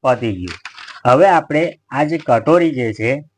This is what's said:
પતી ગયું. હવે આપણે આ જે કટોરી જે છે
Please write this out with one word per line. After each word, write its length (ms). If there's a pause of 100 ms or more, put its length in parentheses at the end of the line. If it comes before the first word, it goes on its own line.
પતી 300
ગયું. 400 (320)
હવે 240
આપણે 520 (100)
આ 140
જે 140
કટોરી 560
જે 180
છે 320 (140)